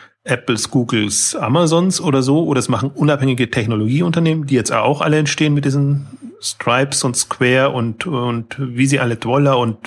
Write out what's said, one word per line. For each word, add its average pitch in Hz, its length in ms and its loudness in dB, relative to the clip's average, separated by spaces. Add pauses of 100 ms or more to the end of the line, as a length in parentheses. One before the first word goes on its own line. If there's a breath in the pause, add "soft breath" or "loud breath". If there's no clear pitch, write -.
(240 loud breath)
Apples, - 480 -2
Googles, 117 640 0
Amazons 170 680 2
oder 135 220 2
so, 147 220 2
oder 143 140 0
es 120 100 -2
machen 127 220 -2
unabhängige 135 600 0
Technologieunternehmen, 147 960 0
die 135 80 0
jetzt - 160 0
auch 127 300 0
alle 156 180 2
entstehen 151 360 0
mit 143 100 0
diesen 139 420 0 (340)
Stripes 135 640 -2
und 123 120 -2
Square 131 540 2
und, 117 360 -4
und 120 520 -4
wie 127 280 -2
sie 135 140 0
alle, 120 160 0
Dwoller 135 420 2
und 113 280 -2